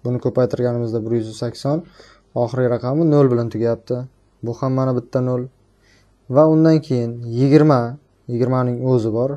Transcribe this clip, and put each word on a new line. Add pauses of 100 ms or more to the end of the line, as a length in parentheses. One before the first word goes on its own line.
Buni
ko'paytirganimizda
bir
yuz (100)
sakson, (600)
oxirgi
raqami (120)
nol
bilan
tugayapti. (500)
Bu
ham
mana
bitta
nol. (880)
Va (100)
undan
keyin (260)
yigirma, (480)
yigirmaning (140)
o'zi
bor.